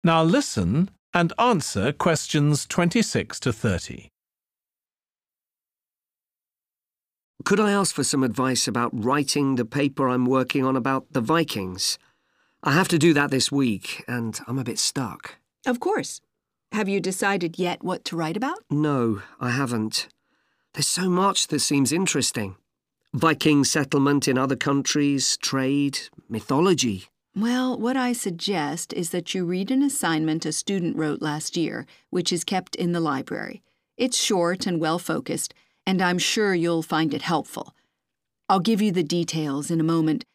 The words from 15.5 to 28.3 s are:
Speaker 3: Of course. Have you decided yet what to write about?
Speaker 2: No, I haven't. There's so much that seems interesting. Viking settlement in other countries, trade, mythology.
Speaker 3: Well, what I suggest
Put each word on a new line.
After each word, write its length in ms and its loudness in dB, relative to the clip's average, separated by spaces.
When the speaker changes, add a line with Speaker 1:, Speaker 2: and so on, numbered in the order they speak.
Speaker 3:
Of 140 0
course. 420 -4
Have 160 0
you 120 2
decided 580 -2
yet 260 -2
what 220 -6
to 100 -8
write 220 -2
about? 220 -4
Speaker 2:
No, 540 0
I 80 -2
haven't. 580 -2
There's 100 -2
so 240 0
much 380 2
that 140 -2
seems 300 2
interesting. 680 -2
Viking 520 4
settlement 640 2
in 100 2
other 180 2
countries, 840 0
trade, 600 0
mythology. 760 0
Speaker 3:
Well, 400 0
what 200 -2
I 160 0
suggest 800 -4